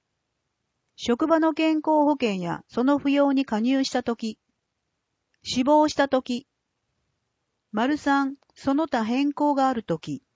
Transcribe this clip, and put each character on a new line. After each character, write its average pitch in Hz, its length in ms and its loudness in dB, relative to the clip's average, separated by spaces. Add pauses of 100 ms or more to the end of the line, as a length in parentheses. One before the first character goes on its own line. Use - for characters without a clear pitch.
(960)
職 240 320 -2
場 320 140 4
の 320 140 2
健 320 220 0
康 302 280 2
保 294 80 4
険 233 220 -2
や 170 340 -6
そ 233 160 -4
の 277 160 2
扶 277 80 -2
養 277 240 2
に 269 120 0
加 214 160 -2
入 269 220 0
し - 80 -4
た 247 120 -2
と 233 120 -4
き。 220 240 -8 (1040)
死 247 220 -2
亡 302 240 4
し - 60 -4
た 277 140 0
と 262 120 0
き。 240 260 -8 (1300)
丸 247 240 0
三、 277 400 0 (180)
そ 277 200 -2
の 320 120 0
他 226 180 -2
変 277 280 0
更 294 220 0
が 269 140 2
あ 262 40 0
る 233 100 -4
と 165 160 -4
き。 - 240 -10 (140)